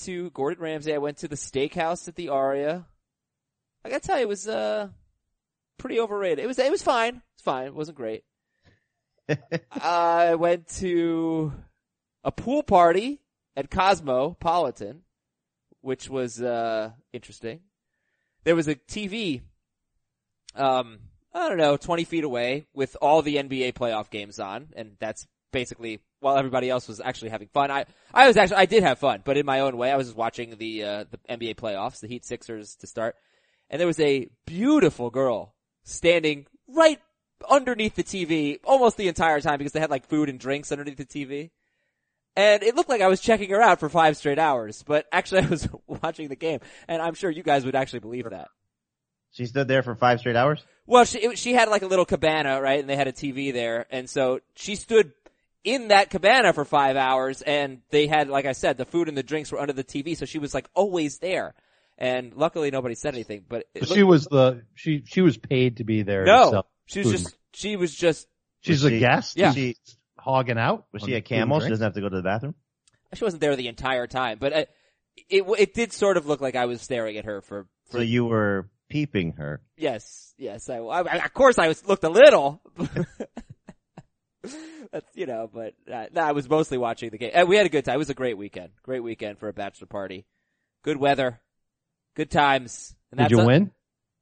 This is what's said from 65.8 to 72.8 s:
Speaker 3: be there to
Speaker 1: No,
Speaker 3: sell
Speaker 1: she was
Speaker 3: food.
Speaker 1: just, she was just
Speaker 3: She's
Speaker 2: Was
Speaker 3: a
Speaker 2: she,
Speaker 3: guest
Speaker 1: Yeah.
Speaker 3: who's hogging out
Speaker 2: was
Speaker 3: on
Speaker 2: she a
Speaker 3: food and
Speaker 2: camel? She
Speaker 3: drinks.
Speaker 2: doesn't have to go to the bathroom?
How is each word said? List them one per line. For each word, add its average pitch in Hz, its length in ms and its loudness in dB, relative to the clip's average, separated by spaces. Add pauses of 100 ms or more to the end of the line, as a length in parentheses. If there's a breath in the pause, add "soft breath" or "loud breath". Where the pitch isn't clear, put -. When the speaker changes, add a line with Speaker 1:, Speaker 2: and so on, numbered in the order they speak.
Speaker 3:
be 107 180 0
there 98 220 -2
to 175 60 6
Speaker 1:
No, 220 200 8
Speaker 3:
sell 101 160 0 (200)
Speaker 1:
she - 140 -8
was 151 80 2
Speaker 3:
food. 95 100 2
Speaker 1:
just, - 180 -10 (180)
she 208 220 -6
was 175 180 -4
just - 340 0 (320)
Speaker 3:
She's 147 220 0
Speaker 2:
Was 143 100 6
Speaker 3:
a 113 40 2
Speaker 2:
she, - 40 2
Speaker 3:
guest 127 360 2
Speaker 1:
Yeah. 170 160 4
Speaker 3:
who's 127 240 -4 (420)
hogging 131 400 0
out 143 340 -2
Speaker 2:
was 101 100 -12
Speaker 3:
on 101 60 -8
Speaker 2:
she 131 60 -2
a - 20 0
Speaker 3:
food - 20 -2
and 104 80 -8
Speaker 2:
camel? 123 320 0
She - 80 -2
Speaker 3:
drinks. 110 80 -2
Speaker 2:
doesn't 110 100 -2
have 101 100 -2
to 104 60 -8
go 98 80 -4
to 95 80 -4
the 92 60 -4
bathroom? 113 320 -4 (600)